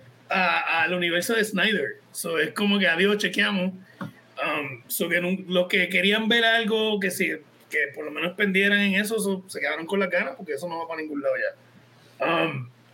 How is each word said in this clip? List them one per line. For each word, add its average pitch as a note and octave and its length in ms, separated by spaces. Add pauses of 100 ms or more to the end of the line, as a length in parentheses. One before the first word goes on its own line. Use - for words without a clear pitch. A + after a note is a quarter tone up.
(280)
a, E3 540
al F3 120
universo F3+ 400
de A3 100
Snyder. G3 560 (120)
So, E3 260
es D#3 140
como G3+ 260
que F#3+ 100
adiós, F#3+ 280
chequeamos. F#3+ 560
Um, - 1120
so, - 220
que E3+ 140
nun-, F#3 260
los F3+ 180
que F3+ 220
querían G3 400
ver A#3 160
algo A3 560
que F#3+ 100
sí, F3+ 200 (380)
que D3+ 100 (140)
por D3+ 120
lo D3+ 80
menos D#3+ 220
pendieran G3+ 440
en G3+ 160
eso, G#3 240
so, F#3+ 300
se - 100
quedaron D3+ 260
con G3 140
las F#3 120
ganas F3 260
porque D3+ 160
eso F3 160
no E3 100
va E3 80
para D#3+ 140
ningún D3+ 200
lado C3+ 160
ya. - 880
Um, D#3+ 460 (240)